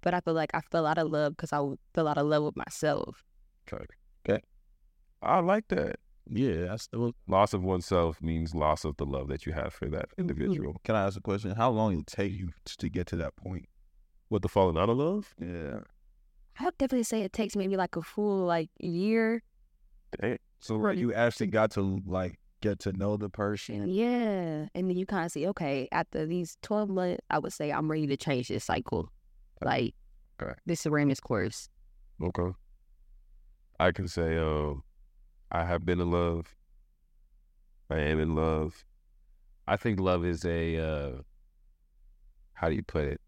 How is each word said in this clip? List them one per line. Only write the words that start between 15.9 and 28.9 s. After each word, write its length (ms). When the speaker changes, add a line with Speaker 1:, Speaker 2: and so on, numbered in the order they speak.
Speaker 1:
I 60
would 120
definitely 260
say 180
it 100
takes 240
maybe, 220
like, 180
a 60
full, 440
like, 240
year. 640
Speaker 2:
Dang. 180
Speaker 4:
So, 160
right, 220
you 160
actually 340
got 240
to, 340
like, 340
get 200
to 120
know 240
the 140
person? 580
Speaker 1:
Yeah. 880
And 140
then 80
you 80
kinda 240
see, 180
okay, 460
after 320
these 360
twelve 280
months, 400
I 100
would 140
say 180
I'm 180
ready 180
to 100
change 320
this 160
cycle. 480